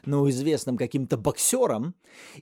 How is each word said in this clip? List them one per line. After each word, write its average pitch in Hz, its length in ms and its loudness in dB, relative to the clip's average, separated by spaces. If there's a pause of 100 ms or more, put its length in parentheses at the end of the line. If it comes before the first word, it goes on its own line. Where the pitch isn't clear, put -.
ну, 143 220 4
известным 135 480 0
каким-то 127 400 -2
боксером, 147 800 0 (480)